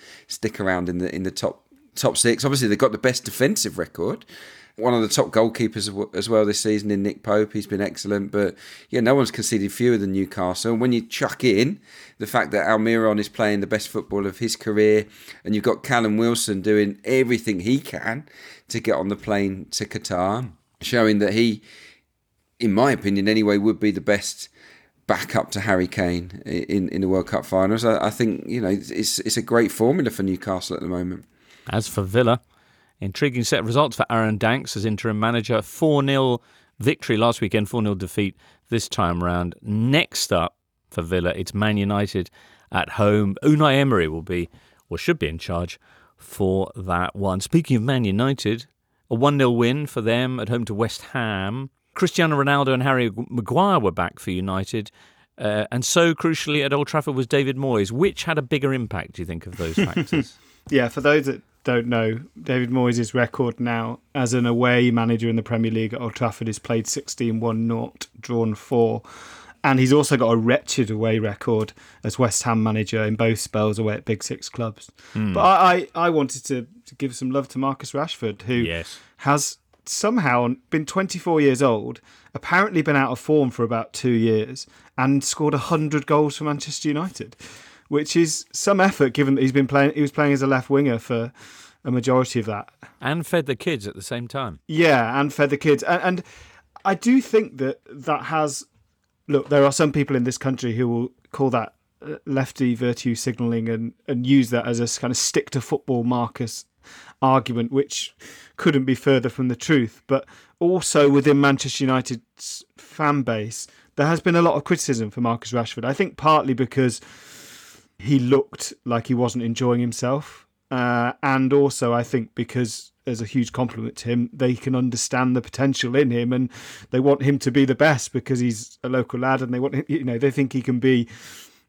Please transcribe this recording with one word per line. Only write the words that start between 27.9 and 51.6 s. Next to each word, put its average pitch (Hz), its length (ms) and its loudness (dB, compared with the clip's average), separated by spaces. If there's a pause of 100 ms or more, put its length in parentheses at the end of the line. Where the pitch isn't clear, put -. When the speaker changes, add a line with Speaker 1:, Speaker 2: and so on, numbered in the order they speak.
Speaker 1:
I - 20 -2
think, 107 380 -2
you 120 140 -4
know, 95 80 0
it's, - 500 -2
it's - 180 -4
a 120 40 -2
great 117 300 2
formula 131 380 2
for - 140 -4
Newcastle 92 540 -4
at - 40 -12
the 73 60 -6
moment. 90 380 -6 (440)
Speaker 2:
As 107 180 -2
for - 140 -4
Villa, 117 400 2 (580)
intriguing 120 440 -2
set 113 160 0
of 107 80 -4
results 127 300 0
for - 120 0
Aaron 113 280 0
Danks 113 400 -2
as 101 80 -4
interim 107 340 -2
manager. 113 420 0
Four 151 400 0
nil 135 400 0 (380)
victory 120 380 0
last 117 240 2
weekend, 107 280 0
four 120 140 -2
nil 104 120 0
defeat 95 400 -4 (340)
this 117 200 -2
time 87 340 0
round. 87 380 -2
Next 117 720 0
up 87 220 0 (340)
for - 140 -6
Villa, 87 320 -2
it's 92 180 -8
Man 104 240 0
United 101 520 -2 (420)
at - 200 -2
home. 104 520 2
Unai 151 320 6
Emery 127 320 4
will 80 160 -6
be, 87 260 -4 (400)
or 85 80 -6
should 170 220 -2
be 80 80 -2
in 80 100 -8
charge 87 420 -6 (380)
for 95 580 -2
that 90 400 -4
one. 95 260 -2
Speaking 156 360 2
of 107 60 0
Man 127 220 0
United, 113 600 0 (440)
a 120 60 -2
one 143 220 2
nil 127 180 4
win 127 320 0
for - 140 -8
them 120 380 -2
at 110 100 -6
home 120 160 -2
to 117 80 -6
West 104 280 -4 (120)
Ham. 110 560 -4 (240)